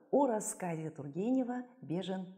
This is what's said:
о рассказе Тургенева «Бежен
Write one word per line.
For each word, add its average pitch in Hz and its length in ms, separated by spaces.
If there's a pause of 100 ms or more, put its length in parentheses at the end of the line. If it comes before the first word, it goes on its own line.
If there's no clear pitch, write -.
о 277 160
рассказе 175 640
Тургенева 226 720 (220)
«Бежен 180 420 (120)